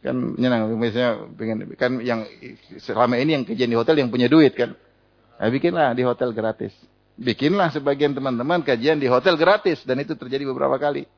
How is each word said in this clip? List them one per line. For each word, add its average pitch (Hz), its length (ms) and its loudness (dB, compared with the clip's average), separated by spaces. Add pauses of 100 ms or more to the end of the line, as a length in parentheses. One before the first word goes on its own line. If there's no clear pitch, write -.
Kan 127 160 -4 (200)
menyenang, 113 440 0
misalnya 113 560 -2
pengen, 113 200 -6 (200)
kan 127 240 -2
yang 117 240 -4 (560)
selama 120 400 0
ini 151 160 2
yang 131 80 -2
kajian 117 240 -2
di 117 80 0
hotel 143 240 4
yang 127 80 0
punya 120 240 2
duit 151 240 6
kan. 120 160 -2 (640)
Nah, 104 160 -2
bikinlah 151 400 0
di 127 160 0
hotel 123 240 -2
gratis. 110 400 -6 (480)
Bikinlah 156 480 0
sebagian 139 480 0
teman-teman 135 480 -2
kajian 139 320 2
di 131 160 2
hotel 156 240 4
gratis 170 480 2
dan 131 160 -2
itu 151 160 -6
terjadi 135 320 -8
beberapa 135 320 -2
kali. 143 240 -4 (140)